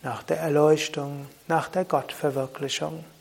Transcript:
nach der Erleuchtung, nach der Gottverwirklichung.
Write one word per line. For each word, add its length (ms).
nach 180
der 160
Erleuchtung, 880
nach 180
der 180
Gottverwirklichung. 1200